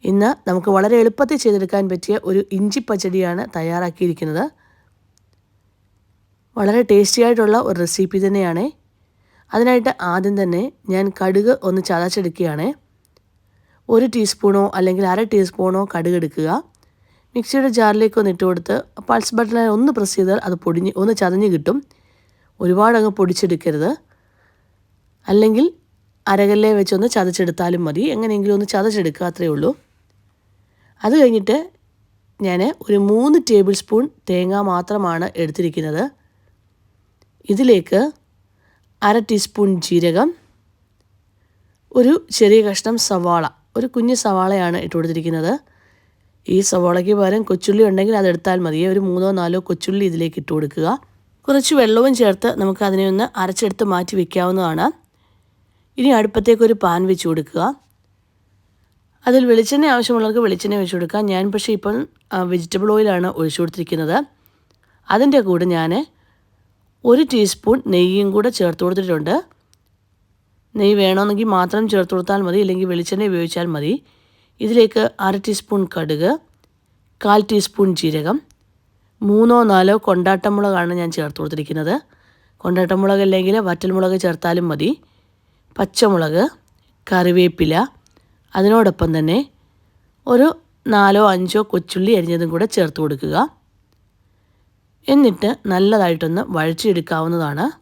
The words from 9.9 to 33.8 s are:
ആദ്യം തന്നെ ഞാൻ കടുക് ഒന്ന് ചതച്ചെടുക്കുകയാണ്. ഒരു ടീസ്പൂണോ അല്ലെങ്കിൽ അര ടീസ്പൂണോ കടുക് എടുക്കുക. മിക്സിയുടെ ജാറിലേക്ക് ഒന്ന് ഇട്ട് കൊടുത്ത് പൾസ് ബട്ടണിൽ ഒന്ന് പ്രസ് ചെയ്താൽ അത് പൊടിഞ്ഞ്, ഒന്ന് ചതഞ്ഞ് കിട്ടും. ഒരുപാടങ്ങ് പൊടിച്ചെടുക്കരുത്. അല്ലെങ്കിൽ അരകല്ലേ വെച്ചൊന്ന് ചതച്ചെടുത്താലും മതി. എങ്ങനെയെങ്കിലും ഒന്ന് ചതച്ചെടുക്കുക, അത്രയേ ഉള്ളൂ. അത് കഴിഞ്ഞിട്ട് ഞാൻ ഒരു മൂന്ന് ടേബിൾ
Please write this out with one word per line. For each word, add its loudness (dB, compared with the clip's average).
ആദ്യം -2
തന്നെ -2
ഞാൻ 0
കടുക് 2
ഒന്ന് -2
ചതച്ചെടുക്കുകയാണ്. -4
ഒരു 2
ടീസ്പൂണോ 0
അല്ലെങ്കിൽ 0
അര -2
ടീസ്പൂണോ 0
കടുക് -2
എടുക്കുക. -4
മിക്സിയുടെ -2
ജാറിലേക്ക് 2
ഒന്ന് 0
ഇട്ട് -2
കൊടുത്ത് -4
പൾസ് 0
ബട്ടണിൽ 0
ഒന്ന് 2
പ്രസ് -4
ചെയ്താൽ 0
അത് -4
പൊടിഞ്ഞ്, -2
ഒന്ന് 0
ചതഞ്ഞ് 0
കിട്ടും. -2
ഒരുപാടങ്ങ് 2
പൊടിച്ചെടുക്കരുത്. -2
അല്ലെങ്കിൽ 4
അരകല്ലേ 2
വെച്ചൊന്ന് 0
ചതച്ചെടുത്താലും -2
മതി. -4
എങ്ങനെയെങ്കിലും -2
ഒന്ന് -2
ചതച്ചെടുക്കുക, -2
അത്രയേ -4
ഉള്ളൂ. -2
അത് 2
കഴിഞ്ഞിട്ട് 4
ഞാൻ 0
ഒരു 0
മൂന്ന് 4
ടേബിൾ 4